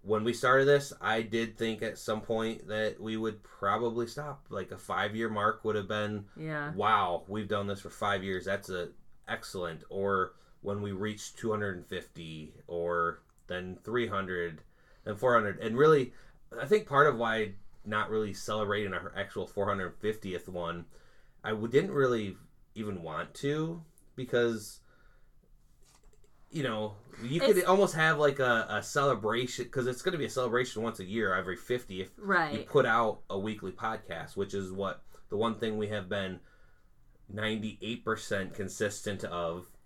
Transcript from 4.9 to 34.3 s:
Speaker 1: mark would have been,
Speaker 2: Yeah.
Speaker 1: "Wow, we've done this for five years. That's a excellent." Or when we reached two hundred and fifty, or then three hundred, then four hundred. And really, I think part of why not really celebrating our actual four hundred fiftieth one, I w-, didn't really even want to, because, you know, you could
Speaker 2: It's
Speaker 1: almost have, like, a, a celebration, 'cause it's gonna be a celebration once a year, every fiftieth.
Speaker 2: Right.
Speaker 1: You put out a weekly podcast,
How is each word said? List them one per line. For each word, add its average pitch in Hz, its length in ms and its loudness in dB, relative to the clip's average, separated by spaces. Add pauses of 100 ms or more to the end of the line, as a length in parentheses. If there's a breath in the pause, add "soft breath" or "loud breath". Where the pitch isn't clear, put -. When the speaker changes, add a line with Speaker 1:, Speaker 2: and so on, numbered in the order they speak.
Speaker 1:
mark 107 360 0
would 107 100 2
have 98 140 -2
been, 107 360 -2 (120)
Speaker 2:
Yeah. 151 360 -6
Speaker 1:
"Wow, 110 540 2
we've 101 220 -4
done 101 180 0
this 98 140 -4
for - 80 -12
five 101 340 0
years. 92 220 -2
That's 98 240 -2
a 87 200 -4 (380)
excellent." 85 600 -6
Or 98 440 0 (280 soft breath)
when 101 200 -4
we 101 120 -4
reached 104 440 -6
two 113 140 -2
hundred 104 260 -2
and 85 80 -12
fifty, 80 680 -10 (120)
or 85 560 0 (260)
then 92 360 -6
three 113 240 0
hundred, 90 540 -4 (420 soft breath)
then 107 140 -4
four 123 160 4
hundred. 101 260 4
And 113 180 -2
really, 147 360 6 (460 soft breath)
I 123 60 -4
think 208 220 4
part 139 200 8
of 120 100 4
why 110 380 0 (300)
not 107 240 0
really 107 240 0
celebrating 104 600 -2
our - 240 -6
actual 98 300 -4
four 101 200 -2
hundred 95 320 -2
fiftieth 101 480 -4
one, 85 380 -6 (580 soft breath)
I 107 60 -4
w-, 110 200 -2
didn't 151 220 6
really 120 460 2 (360)
even 101 300 -6
want 82 320 -6
to, 156 480 -2 (320)
because, 120 640 0 (1700 soft breath)
you 151 140 -4
know, 107 320 -2 (280)
you 139 160 0
could 214 180 8
Speaker 2:
It's 175 100 4
Speaker 1:
almost 190 280 6
have, 160 220 4
like, 143 220 4
a, 120 300 4
a 104 140 0
celebration, 120 840 0
'cause 127 180 -2
it's 123 140 -4
gonna 180 160 0
be 139 80 -2
a 113 40 -6
celebration 123 520 0
once 113 180 -4
a 92 60 -6
year, 101 300 0
every 92 200 -2
fiftieth. 95 640 -4
Speaker 2:
Right. 180 420 0
Speaker 1:
You - 60 -8
put 131 220 6
out 113 320 4 (100)
a 101 80 -2
weekly 101 340 -4
podcast, 104 640 -8